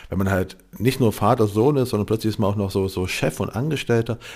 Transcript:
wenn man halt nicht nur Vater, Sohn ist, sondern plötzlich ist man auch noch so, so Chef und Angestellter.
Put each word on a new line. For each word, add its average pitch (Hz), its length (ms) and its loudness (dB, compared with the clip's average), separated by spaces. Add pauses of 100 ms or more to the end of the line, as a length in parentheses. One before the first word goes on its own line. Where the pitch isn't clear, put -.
wenn 90 120 -4
man 95 120 2
halt 92 240 0 (220)
nicht 123 240 0
nur 113 100 4
Vater, 107 360 2
Sohn 110 280 2
ist, 127 140 0
sondern 104 160 0
plötzlich 107 300 -2
ist - 40 -6
man 101 100 2
auch 98 60 0
noch 98 160 -2
so, 95 160 0
so 92 200 -2
Chef - 340 -2
und 95 120 -4
Angestellter. 120 680 0 (160)